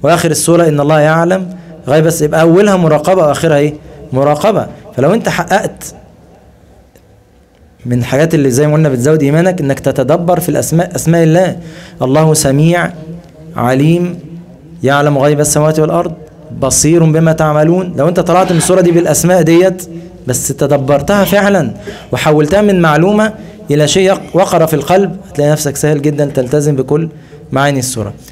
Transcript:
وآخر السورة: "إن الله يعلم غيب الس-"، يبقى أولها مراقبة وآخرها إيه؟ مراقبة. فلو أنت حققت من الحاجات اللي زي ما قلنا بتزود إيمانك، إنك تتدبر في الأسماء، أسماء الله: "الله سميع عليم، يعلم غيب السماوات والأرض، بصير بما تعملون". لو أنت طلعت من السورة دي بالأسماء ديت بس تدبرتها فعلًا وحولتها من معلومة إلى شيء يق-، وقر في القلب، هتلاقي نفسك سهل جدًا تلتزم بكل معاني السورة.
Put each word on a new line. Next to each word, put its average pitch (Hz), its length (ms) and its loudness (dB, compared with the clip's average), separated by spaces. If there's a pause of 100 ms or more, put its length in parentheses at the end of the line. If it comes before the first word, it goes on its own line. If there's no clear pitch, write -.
وآخر 165 280 2
السورة: 170 360 2
"إن 147 120 0
الله 151 200 2
يعلم 170 480 0 (400)
غيب 160 200 2
الس-"، 165 140 -2
يبقى 156 200 0
أولها 190 340 4
مراقبة 165 520 2
وآخرها 147 300 0
إيه؟ 147 160 0 (400)
مراقبة. 147 540 0 (300)
فلو 139 160 2
أنت 226 160 -2
حققت - 640 -4 (1900)
من 123 140 -2
الحاجات 143 360 0
اللي 139 160 2
زي 139 160 2
ما 151 60 2
قلنا 156 160 2
بتزود 139 340 0
إيمانك، 170 380 0
إنك 139 180 -2
تتدبر 165 600 0
في 175 100 -4
الأسماء، 156 460 -2
أسماء 165 280 0
الله: 165 340 2 (440)
"الله 151 320 2
سميع 160 580 0 (640)
عليم، 156 640 0 (640)
يعلم 143 340 2
غيب 143 220 2
السماوات 151 400 0
والأرض، 165 340 -2 (480)
بصير 156 420 2
بما 160 300 2
تعملون". 160 640 0
لو 139 100 0
أنت 180 120 0
طلعت 180 320 2
من 170 60 2
السورة 185 240 2
دي 180 100 4
بالأسماء 170 500 2
ديت 175 420 2 (440)
بس 123 200 -6
تدبرتها 143 800 0
فعلًا 196 460 0 (400)
وحولتها 156 500 2
من 196 200 2
معلومة 196 520 2 (380)
إلى 147 160 2
شيء 190 260 2
يق-، 185 80 -4 (140)
وقر 175 320 2
في 156 60 -2
القلب، 180 440 0 (120)
هتلاقي 147 220 0
نفسك 147 240 -2
سهل 151 260 -2
جدًا 147 240 0
تلتزم 143 500 -2
بكل 143 340 -2 (420)
معاني 139 280 0
السورة. 107 340 -6 (180)